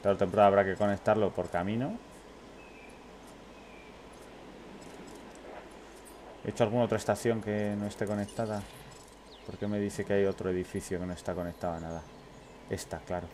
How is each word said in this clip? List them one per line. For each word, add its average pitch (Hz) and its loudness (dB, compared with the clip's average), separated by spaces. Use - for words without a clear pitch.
Tarde 98 6
o - -8
temprano 101 8
habrá 98 10
que 95 2
conectarlo 101 4
por 87 -2
camino. 113 0
¿He 107 -2
hecho 120 2
alguna 117 4
otra 107 2
estación 110 2
que 104 0
no 104 -2
esté 104 -4
conectada? 104 -2
¿Por - -10
qué 101 -4
me 104 0
dice 101 0
que 101 0
hay 101 6
otro 95 0
edificio 90 -2
que 90 -2
no 90 -4
está 87 -4
conectado 87 -2
a 80 -6
nada? 82 -6
Esta, - -4
claro. 87 -4